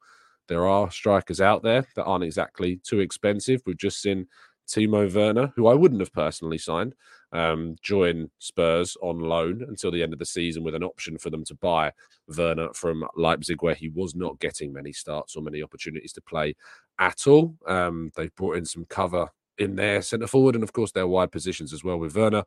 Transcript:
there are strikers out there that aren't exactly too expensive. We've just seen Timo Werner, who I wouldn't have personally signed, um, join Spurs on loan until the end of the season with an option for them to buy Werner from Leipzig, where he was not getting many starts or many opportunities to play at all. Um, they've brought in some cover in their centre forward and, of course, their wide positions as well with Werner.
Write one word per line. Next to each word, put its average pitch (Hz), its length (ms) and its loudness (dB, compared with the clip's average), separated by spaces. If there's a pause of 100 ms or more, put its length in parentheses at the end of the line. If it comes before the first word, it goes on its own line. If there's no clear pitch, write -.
(480)
there 85 180 0
are 98 240 4
strikers 92 500 2
out 98 220 6
there 120 320 2
that - 100 -4
aren't 90 200 0
exactly 90 580 -2
too 104 180 0
expensive. 104 640 0
We've 90 140 -4
just - 240 -4
seen 95 240 0 (400)
Timo 104 480 2
Werner, 110 400 2
who 113 140 6
I 120 60 10
wouldn't 151 260 6
have 90 120 -4
personally 80 460 -4
signed, 90 360 -2 (380)
um, 82 500 0
join 87 560 0
Spurs 85 640 0
on 85 200 -4
loan 82 460 -2
until 98 240 -6
the 87 120 -2
end 80 100 -2
of 78 60 -10
the 87 80 -8
season 82 380 -4
with 78 100 -4
an 82 80 -6
option 82 360 -10
for 85 120 -10
them 80 140 -8
to - 100 -14
buy 80 380 0 (440)
Werner 82 380 0
from 80 320 -4 (100)
Leipzig, 82 460 0
where 82 120 0
he 80 140 -8
was 80 260 -6
not 87 260 -8
getting 73 320 -8
many 69 200 -12
starts - 440 -12
or 78 60 -10
many 76 200 -8
opportunities - 520 -12
to - 60 -20
play 76 340 -4 (440)
at 92 280 0
all. 160 280 8 (120)
Um, 85 500 -2
they've 82 180 -8
brought 87 220 -4
in 85 80 -4
some 85 200 -10
cover 87 440 -2 (300)
in 101 180 -2
their 101 240 0
centre 113 260 -4
forward 131 280 6
and, 113 100 -2
of 101 80 -8
course, 110 200 -2
their 92 140 0
wide 92 240 2
positions 80 420 -8
as 78 120 -12
well 90 140 -4
with 80 180 -6
Werner. 104 300 2